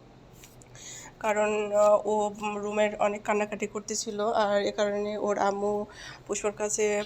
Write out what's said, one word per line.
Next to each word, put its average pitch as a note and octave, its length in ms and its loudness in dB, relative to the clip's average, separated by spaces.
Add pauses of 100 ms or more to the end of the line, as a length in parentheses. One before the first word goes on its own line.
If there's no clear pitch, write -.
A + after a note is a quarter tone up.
(1200)
কারণ, G#3+ 520 0
আহ, G#3 360 6
ও G#3 240 2 (240)
রুমের G#3 400 0
অনেক G#3 260 0
কান্নাকাটি G#3 460 -2
করতেছিল। G#3 540 -6
আর G#3 400 2
এ G#3 100 0
কারণে G#3 460 -2
ওর G3+ 200 0
আম্মু G3+ 480 0 (420)
পুষ্পর G#3 240 -4
কাছে G#3 540 0